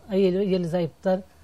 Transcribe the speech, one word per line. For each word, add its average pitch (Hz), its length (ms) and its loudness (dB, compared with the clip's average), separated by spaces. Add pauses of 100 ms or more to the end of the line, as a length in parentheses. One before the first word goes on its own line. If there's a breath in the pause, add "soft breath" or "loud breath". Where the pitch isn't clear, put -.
(100)
әйел, 190 320 2
ерлі 185 260 0
зайыптар 180 540 -2 (220 soft breath)